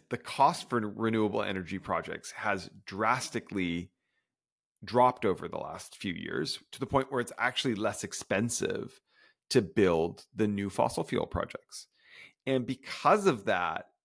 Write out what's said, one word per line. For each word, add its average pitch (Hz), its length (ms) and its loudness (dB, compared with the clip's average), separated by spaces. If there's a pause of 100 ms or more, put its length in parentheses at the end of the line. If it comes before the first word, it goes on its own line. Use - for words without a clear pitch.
the 123 80 -4
cost - 520 2
for 120 120 2
renewable 107 600 0
energy 95 380 -4
projects 82 520 -4
has 98 380 -2 (160)
drastically 98 1040 -2 (960)
dropped 123 400 4
over 85 240 0
the 82 80 -8
last - 400 -10
few 95 160 -4
years 73 460 -4 (120)
to - 80 -16
the 135 60 -2
point 131 260 0
where 135 80 -2
it's 117 180 -6
actually 123 380 0
less 104 280 -2
expensive - 1000 -2 (480)
to 127 120 6
build 87 720 2
the 107 140 2
new 101 220 -2
fossil - 340 0
fuel - 220 -2
projects. - 600 -8 (580)
And 131 200 0
because 147 600 2
of 120 200 2
that, 90 440 -2 (160)